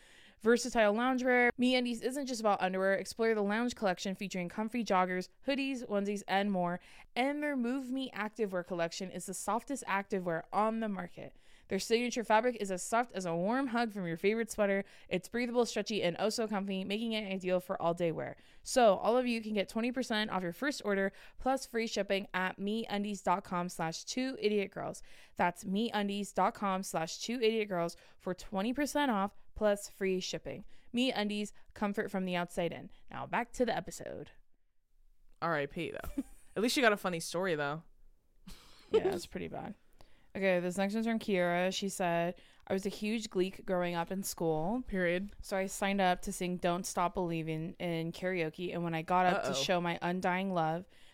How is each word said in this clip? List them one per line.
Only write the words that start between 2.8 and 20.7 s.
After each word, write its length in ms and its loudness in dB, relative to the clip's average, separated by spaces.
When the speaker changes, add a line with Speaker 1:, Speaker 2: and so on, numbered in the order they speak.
Speaker 1:
Explore 400 0
the 80 2
lounge 320 0
collection 400 0
featuring 340 -4
comfy 340 -4
joggers, 460 2
hoodies, 400 -2
onesies, 400 -2
and 240 2
more. 280 0
And 280 0
their 120 0
Move 360 -2
Me 260 -4
activewear 480 -2
collection 460 -4
is 160 -8
the 80 -8
softest 520 -4
activewear 540 -2
on 280 2
the 100 -2
market. 460 -8
Their 100 0
signature 460 2
fabric 360 4
is 120 -2
as 100 -2
soft 320 0
as 120 -4
a 100 0
warm 320 2
hug 260 0
from 140 -4
your 100 -2
favorite 340 2
sweater. 320 2
It's 200 -2
breathable, 380 2
stretchy, 340 -2
and 180 2
oh 100 2
so 180 0
comfy, 360 -2
making 300 -2
it 180 -2
ideal 280 2
for 200 -4
all 140 2
day 180 2
wear. 240 -6
So 320 6
all 220 2
of 100 2
you 140 0
can 120 -6
get 160 0
twenty 220 -2
percent 400 -2
off 120 0
your 80 -2
first 320 -4